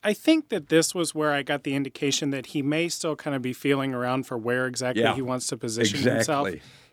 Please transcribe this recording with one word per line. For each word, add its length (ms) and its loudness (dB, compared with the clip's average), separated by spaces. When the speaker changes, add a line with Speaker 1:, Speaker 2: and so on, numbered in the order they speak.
Speaker 1:
I 100 2
think 360 2
that 200 -4
this 240 4
was 220 -2
where 160 0
I 100 0
got 220 -2
the 100 -2
indication 560 -2
that 180 -4
he 140 -2
may 280 0
still 260 -4
kind 200 -4
of 60 -4
be 120 -2
feeling 380 0
around 360 -2
for 100 -6
where 300 0
exactly 340 -2
Speaker 2:
Yeah. 140 4
Speaker 1:
he 80 -2
wants 240 -4
to 100 -4
position 400 0
Speaker 2:
Exactly. 540 2
Speaker 1:
himself. 20 -6